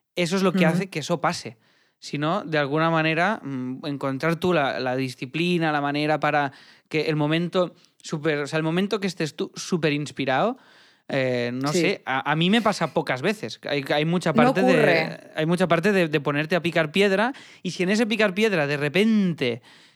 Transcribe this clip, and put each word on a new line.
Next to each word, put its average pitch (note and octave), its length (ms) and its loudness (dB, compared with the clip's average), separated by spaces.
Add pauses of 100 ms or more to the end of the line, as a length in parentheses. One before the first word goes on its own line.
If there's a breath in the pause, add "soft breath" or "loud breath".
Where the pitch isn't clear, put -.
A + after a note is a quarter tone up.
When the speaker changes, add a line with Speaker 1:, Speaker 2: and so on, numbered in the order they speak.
(160)
Speaker 1:
eso F3 200 0
es F#3+ 80 2
lo F#3+ 100 4
que F#3 120 4
Speaker 2:
Ujú. - 100 6
Speaker 1:
hace F#3+ 160 -2
que D#3+ 80 -6
eso D#3+ 200 -4
pase. - 380 -4 (400)
Si - 220 -8
no, E3 240 -2
de D#3 160 -2
alguna D#3 320 0
manera, E3 520 0
mm, C3 440 -8
encontrar C#3+ 480 -2
tú F3+ 180 0
la, C3+ 260 0
la B2+ 160 -2
disciplina, D#3 760 -2
la D3 100 0
manera D3 380 0
para D3 320 0 (360 loud breath)
que D#3 220 -2
el D#3 60 0
momento E3 580 0 (300 soft breath)
súper, D#3 340 -2
o D3 100 -4
sea, D#3 100 -4
el D#3+ 60 0
momento F#3+ 360 0
que G3 80 -2
estés E3 280 -4
tú - 200 -6
súper E3 380 -2
inspirado, D3 640 -2 (500 soft breath)
eh, B2+ 460 0
no C3+ 200 -2
Speaker 2:
Sí. F3+ 80 2
Speaker 1:
sé, F3+ 240 0
a, C3 260 -2
a D3+ 40 2
mí E3+ 160 2
me A#3 100 4
pasa F#3+ 320 0
pocas C3+ 300 -2
veces. G3 440 -4
Hay, C#3+ 220 -2
hay D3+ 160 2
mucha E3+ 240 0
Speaker 2:
No D3 60 0 (180)
Speaker 1:
parte F#3 80 2
de, B3+ 120 6
Speaker 2:
ocurre. - 600 2
Speaker 1:
hay D#3 120 0
mucha F3 200 2
parte E3+ 240 2
de, F#3 160 2
de D3+ 120 0
ponerte D3+ 360 0
a E3+ 60 0
picar D#3+ 300 0
piedra, G3 420 2 (300 loud breath)
y F3+ 80 -4
si - 100 -6
en F3+ 80 2
ese G#3+ 160 2
picar G#3 300 0
piedra F#3+ 320 2
de C#3+ 100 -2
repente... D3+ 840 0 (320 soft breath)